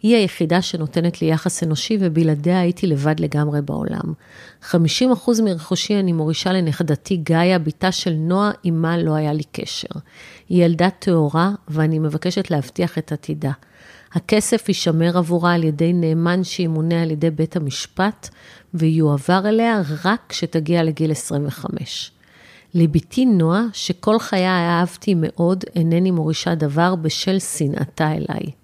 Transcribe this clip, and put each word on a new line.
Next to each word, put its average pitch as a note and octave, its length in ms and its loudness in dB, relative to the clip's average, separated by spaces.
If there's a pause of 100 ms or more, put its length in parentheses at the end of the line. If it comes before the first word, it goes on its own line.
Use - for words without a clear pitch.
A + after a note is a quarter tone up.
היא A3+ 140 6
היחידה F3+ 460 2
שנותנת E3+ 600 -2
לי D#3+ 100 2
יחס D#3+ 320 -2
אנושי, D#3+ 360 0
ובלעדיה D#3+ 600 2
הייתי F3 280 0
לבד D3+ 320 0
לגמרי D3 420 0
בעולם. D3 520 -4 (480)
חמישים F3+ 500 2
אחוז A#3 280 2
מרכושי F#3+ 600 0
אני F#3 140 0
מורישה D#3+ 400 0
לנכדתי D#3+ 640 0
גאיה, E3+ 420 2
בתה D#3+ 320 -2
של F3+ 220 -2
נועה, F3+ 380 0 (120)
עמה E3 340 0
לא D#3+ 160 0
היה D3+ 200 0
לי D3+ 180 -2
קשר. - 360 -10 (600)
היא F3+ 160 4
ילדה E3+ 240 2
טהורה, E3+ 600 0 (160)
ואני D#3 320 2
מבקשת D#3 520 -2
להבטיח E3 460 -2
את D#3 140 -6
עתידה. D3+ 400 -6 (640)
הכסף G#3 560 0
יישמר E3+ 480 0
עבורה F3 360 2
על E3+ 100 2
ידי D#3+ 300 2
נאמן E3+ 500 2
שימונה E3 580 0
על D#3+ 100 -2
ידי D#3 180 0
בית D#3 260 -2
המשפט, F3 760 -4 (440)
ויועבר D#3+ 760 2
אליה A3 340 2 (240)
רק G#3+ 140 0 (100)
כשתגיע E3 540 -2
לגיל D#3 280 0
עשרים D3 360 -4
וחמש. - 640 -10 (600)
לביתי E3 520 2
נועה, F#3 380 4 (100)
שכל - 460 0
חיי F#3 280 0
אהבתי F3 680 0
מאוד, F3 460 0 (120)
אינני E3+ 360 2
מורישה D#3+ 440 0
דבר D#3+ 400 2
בשל E3+ 440 -2
שנאתה - 720 -2
אליי. D#3 400 -4 (120)